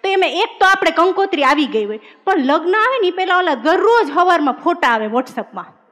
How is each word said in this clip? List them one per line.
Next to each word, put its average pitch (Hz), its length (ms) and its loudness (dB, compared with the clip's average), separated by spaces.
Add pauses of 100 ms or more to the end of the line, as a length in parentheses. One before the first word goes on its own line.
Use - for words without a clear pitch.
તો 381 60 -4
એમાં 381 200 0
એક 381 300 -4
તો 381 60 4
આપણે 381 260 2
કંકોત્રી 359 520 0
આવી 285 220 2
ગઈ 208 200 -4
હોય, 214 140 -10 (260)
પણ 381 140 0
લગ્ન 311 360 0
આવે 480 260 0
ને, 359 60 2
ઈ 359 40 0
પહેલા 359 260 -2
ઓલા 339 180 0
દરરોજ 381 560 2
હવારમાં 330 420 2
ફોટા 339 340 -2
આવે 220 180 0
WhatsApp-માં 220 600 -6 (260)